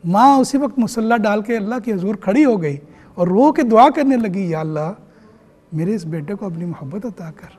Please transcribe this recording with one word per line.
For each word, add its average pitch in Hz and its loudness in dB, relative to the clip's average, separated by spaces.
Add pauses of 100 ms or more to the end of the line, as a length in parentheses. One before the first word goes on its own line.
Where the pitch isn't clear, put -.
माँ 233 4
उसी 269 0
वक्त 269 -2
मुसल्ला 226 0
डाल 208 0
के 233 -4
अल्लाह 220 -4
के 226 -6
हुजूर 196 -2
खड़ी 220 0
हो 233 4
गई 147 -4 (400)
और 180 0
रो 254 4
के 311 0
दुआ 233 6
करने 269 2
लगी, 190 -4
"या 156 -4
अल्लाह, 156 -6 (840)
मेरे 175 -2
इस 170 -8
बेटे 160 -8
को 202 -12
अपनी 175 -8
मोहब्बत 170 -10
अता 185 -14
कर।" - -20